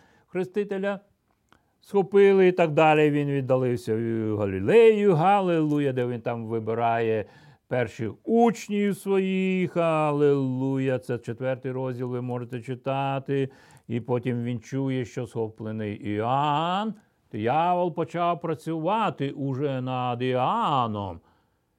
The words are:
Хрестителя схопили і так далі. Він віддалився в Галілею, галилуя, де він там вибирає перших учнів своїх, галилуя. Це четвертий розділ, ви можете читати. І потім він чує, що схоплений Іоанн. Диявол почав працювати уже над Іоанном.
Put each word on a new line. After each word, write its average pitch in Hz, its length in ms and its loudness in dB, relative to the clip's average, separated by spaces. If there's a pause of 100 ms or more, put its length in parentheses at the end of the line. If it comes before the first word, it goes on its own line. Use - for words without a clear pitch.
(260)
Хрестителя 196 720 -4 (880)
схопили 196 600 6
і 180 40 4
так 175 200 2
далі. 151 380 6
Він 147 180 0
віддалився 127 680 0
в 110 420 -2
Галілею, 185 800 4
галилуя, 160 800 2
де 123 140 -2
він 120 140 -6
там 117 260 -6
вибирає 113 800 0 (440)
перших 113 440 -4 (120)
учнів 214 720 2
своїх, 190 800 -2
галилуя. 139 1200 0
Це 120 200 -6
четвертий 127 540 -6
розділ, 127 360 -6
ви 123 120 -4
можете 123 400 -8
читати. 135 880 -4 (400)
І 120 120 -4
потім 120 420 -2
він 120 180 -6
чує, 135 440 -4
що 120 220 -10
схоплений 110 680 -6
Іоанн. 147 1000 -2 (380)
Диявол 165 640 0
почав 170 460 -2
працювати 165 920 -4
уже 139 500 -4
над 127 420 -4
Іоанном. 127 1000 0 (580)